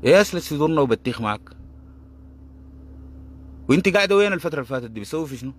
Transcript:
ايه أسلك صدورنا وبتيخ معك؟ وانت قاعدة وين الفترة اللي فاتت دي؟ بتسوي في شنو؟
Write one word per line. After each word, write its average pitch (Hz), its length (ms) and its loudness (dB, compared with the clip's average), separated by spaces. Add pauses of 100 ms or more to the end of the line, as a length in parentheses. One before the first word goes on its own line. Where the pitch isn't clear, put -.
ايه 165 180 8
أسلك 185 200 -2
صدورنا 156 400 0
وبتيخ 120 400 -2
معك؟ 104 280 -4 (2250)
وانت 175 200 4
قاعدة 196 260 2
وين 202 180 4
الفترة 165 220 -4
اللي 131 120 -6
فاتت 120 240 -6
دي؟ 110 80 -10
بتسوي 151 280 -8
في 131 100 -12
شنو؟ 127 220 -12